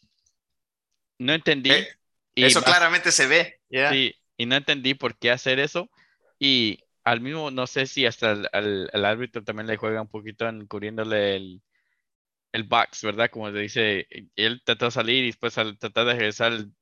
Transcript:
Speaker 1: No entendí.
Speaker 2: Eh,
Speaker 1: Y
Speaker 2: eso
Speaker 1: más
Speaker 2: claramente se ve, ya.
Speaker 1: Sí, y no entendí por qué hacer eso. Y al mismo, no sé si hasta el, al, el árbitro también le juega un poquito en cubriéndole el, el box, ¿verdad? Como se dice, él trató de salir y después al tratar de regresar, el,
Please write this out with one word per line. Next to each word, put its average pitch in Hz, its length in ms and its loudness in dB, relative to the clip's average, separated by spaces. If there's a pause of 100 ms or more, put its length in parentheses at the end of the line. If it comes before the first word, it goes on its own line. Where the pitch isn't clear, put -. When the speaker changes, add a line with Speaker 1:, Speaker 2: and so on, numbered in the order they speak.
(1200)
Speaker 1:
No 127 160 0
entendí. 143 440 2
Speaker 2:
Eh, - 180 -6 (380)
Speaker 1:
Y 127 200 6
Speaker 2:
eso 160 100 6
Speaker 1:
más - 0 -
Speaker 2:
claramente 170 480 4
se 139 140 4
ve, 156 420 2
ya. 135 360 2
Speaker 1:
Sí, 110 100 -2 (220)
y 117 100 -4
no 127 100 0
entendí 139 380 0
por 123 240 -6
qué 120 120 2
hacer 131 280 0
eso. 170 320 -4 (480)
Y 123 400 2 (260)
al 117 160 2
mismo, 147 300 -6
no 127 160 -4
sé 135 200 -4
si 131 200 0
hasta 113 260 0
el, 104 200 -4
al, 101 400 -2
el 104 120 0
árbitro 113 400 -2
también 110 220 -8
le 110 100 -2
juega 110 260 -4
un 107 60 -14
poquito 107 400 -8
en 107 180 -10
cubriéndole 107 720 -2
el, 95 260 -12 (880)
el 113 120 -4
box, 113 400 0
¿verdad? 110 260 0
Como 110 220 -10
se 101 60 -6
dice, 104 500 -2 (280)
él 113 280 -2
trató 120 220 0
de 120 60 0
salir 120 320 0
y 120 40 -2
después 113 300 -6
al 107 200 -4
tratar 113 280 -2
de 120 80 0
regresar, 117 380 0
el, 107 280 -8